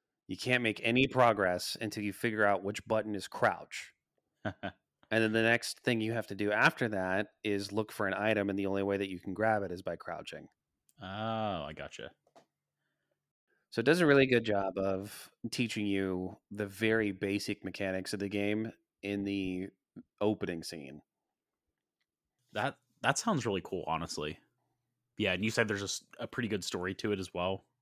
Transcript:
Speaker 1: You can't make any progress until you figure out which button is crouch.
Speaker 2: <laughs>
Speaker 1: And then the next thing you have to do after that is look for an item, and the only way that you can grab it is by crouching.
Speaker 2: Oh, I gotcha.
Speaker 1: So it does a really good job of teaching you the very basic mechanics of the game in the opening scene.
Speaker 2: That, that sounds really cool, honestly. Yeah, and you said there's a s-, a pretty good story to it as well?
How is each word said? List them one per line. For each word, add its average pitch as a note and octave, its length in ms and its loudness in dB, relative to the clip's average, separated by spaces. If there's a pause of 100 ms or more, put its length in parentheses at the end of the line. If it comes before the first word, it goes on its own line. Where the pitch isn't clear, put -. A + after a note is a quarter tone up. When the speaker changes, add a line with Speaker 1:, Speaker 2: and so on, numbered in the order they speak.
(280)
Speaker 1:
You F#2+ 100 -8
can't B2+ 260 2
make A2 200 0
any B2 240 4
progress G#2 720 2
until G#2 240 -6
you G2+ 100 -2
figure G#2+ 320 0
out G2 180 4
which G#2 240 -4
button A2 260 0
is F#2+ 140 -6
crouch. - 640 -2 (520)
Speaker 2:
<laughs> - 400 -8 (260)
Speaker 1:
And A2 120 4
then A2 100 2
the A2+ 100 4
next A#2 380 2
thing A#2 200 0
you A2 120 -2
have A2+ 140 -4
to G#2 80 -10
do G2+ 160 0
after A#2+ 380 4
that F#2+ 380 0 (160)
is G2+ 280 -2
look G#2+ 200 -2
for G#2 160 -2
an F#2+ 80 -2
item, G2+ 340 2
and G2 80 -2
the G2 80 0
only G2 160 0
way G2 160 0
that G2 120 -2
you F2+ 100 -8
can F#2 160 -8
grab G#2+ 260 2
it F#2 100 -6
is F2+ 120 -8
by E2+ 140 -6
crouching. D#2 520 -12 (500)
Speaker 2:
Oh, F#2 60 -14
I G2+ 680 -2
gotcha. C#2 360 -12 (1600)
Speaker 1:
So A#2 100 0
it A#2 40 0
does D#3+ 160 6
a E3+ 40 6
really C#3 200 8
good A#2+ 200 4
job G2 320 0
of F#2+ 520 -2 (220)
teaching A2 340 -2
you G2 520 -2 (120)
the G#2 160 -4
very G#2+ 460 2
basic G2+ 520 -2
mechanics F#2 500 -4
of G2+ 60 -4
the G2+ 100 -4
game G#2 420 0 (320)
in G2+ 220 -2
the F#2+ 440 -2 (520)
opening G2 420 0
scene. D2+ 380 -12 (1500)
Speaker 2:
That, - 240 -2 (240)
that C3 160 4
sounds G3+ 280 2
really G2 180 2
cool, F2+ 220 -4
honestly. D#2 540 -2 (800)
Yeah, G2 160 2
and F#2 100 -2
you A2 80 2
said A2+ 160 4
there's G2+ 140 0
a G2+ 40 -4
s-, - 180 -6 (160)
a A#2 80 -8
pretty A#2 220 -4
good G2 140 -2
story F#2 320 -4
to G#2+ 160 -4
it G2 80 0
as F#2 140 -8
well? F#2 320 -2 (160)